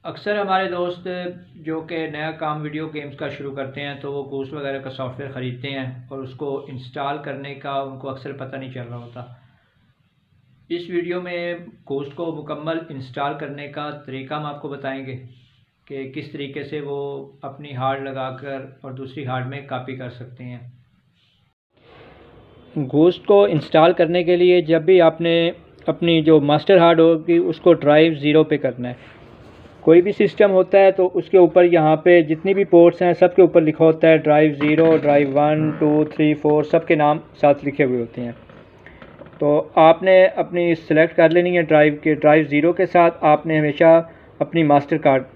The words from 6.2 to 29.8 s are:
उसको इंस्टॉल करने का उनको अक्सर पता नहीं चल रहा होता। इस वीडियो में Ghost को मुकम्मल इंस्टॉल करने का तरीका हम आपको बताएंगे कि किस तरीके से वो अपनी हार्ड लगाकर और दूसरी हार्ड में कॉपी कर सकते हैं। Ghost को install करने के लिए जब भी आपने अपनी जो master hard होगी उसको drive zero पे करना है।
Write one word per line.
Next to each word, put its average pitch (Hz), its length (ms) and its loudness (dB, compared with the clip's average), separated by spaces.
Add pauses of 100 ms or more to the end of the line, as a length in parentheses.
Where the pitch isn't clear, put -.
उसको 139 300 -12 (180)
इंस्टॉल 143 560 -10
करने 139 300 -14
का 139 260 -12
उनको 135 260 -14
अक्सर 135 260 -14
पता 135 240 -16
नहीं 131 160 -16
चल 123 80 -14
रहा 120 180 -16
होता। 120 260 -20 (1400)
इस 170 220 -10
वीडियो 175 300 -6
में 175 440 -10 (260)
Ghost 139 220 -10
को 165 200 -10
मुकम्मल 151 480 -10 (100)
इंस्टॉल 143 480 -10
करने 143 300 -14
का 151 200 -12 (180)
तरीका 135 300 -12
हम 151 80 -10
आपको 147 240 -14
बताएंगे 135 460 -12 (720)
कि 135 240 -14
किस 143 220 -14
तरीके 143 300 -12
से 151 180 -12
वो 143 160 -10 (460)
अपनी 139 300 -16
हार्ड 139 340 -6
लगाकर 131 760 -12
और 131 80 -16
दूसरी 135 320 -16
हार्ड 127 220 -8
में 139 200 -14
कॉपी 135 300 -12
कर 127 180 -14
सकते - 300 -20
हैं। 123 200 -18 (2000)
Ghost 151 500 0
को 202 220 4
install 165 460 2
करने 175 300 0
के 175 120 2
लिए 180 260 4
जब 160 240 0
भी 185 160 4
आपने 165 360 2 (500)
अपनी 165 340 0
जो 156 200 4
master 151 380 2
hard 170 200 4
होगी 165 380 2 (120)
उसको 165 260 2
drive 156 400 2
zero 151 280 2
पे 156 140 -2
करना 123 300 -6
है। 123 100 -12 (840)